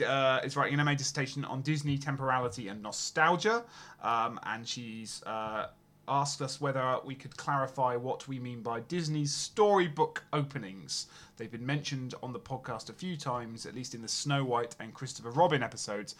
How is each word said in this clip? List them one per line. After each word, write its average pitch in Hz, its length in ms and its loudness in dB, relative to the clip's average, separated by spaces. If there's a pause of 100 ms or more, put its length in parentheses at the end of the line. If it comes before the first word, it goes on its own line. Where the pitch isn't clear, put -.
uh, 131 380 4
is 131 120 -2
writing 139 200 4
an 147 60 4
M 147 80 6
A 143 60 4
dissertation 139 480 -2
on 131 200 -4
Disney 147 340 2
temporality 131 680 0
and 104 160 -8
nostalgia, 175 800 4 (400)
um, 117 400 2
and 113 240 -4
she's, 110 560 -8
uh, 110 460 -4 (380)
asked 139 320 2
us 135 220 -4
whether 131 420 2
we 135 120 -8
could - 200 -14
clarify 135 600 2
what 123 320 -4
we 135 100 -4
mean 123 240 -8
by 117 200 -2
Disney's 151 520 0
storybook 185 920 4 (100)
openings. 107 760 -4 (300)
They've 113 120 -8
been 120 160 -8
mentioned 135 560 -2
on 127 100 -6
the 123 80 -6
podcast 120 520 -8
a - 20 -10
few 180 240 -6
times, 120 480 -6
at - 80 -10
least 123 220 -8
in 113 80 -10
the 110 40 -12
Snow 139 380 0
White 120 340 0
and 113 140 -10
Christopher 117 380 -8
Robin 151 320 6
episodes, 107 560 -6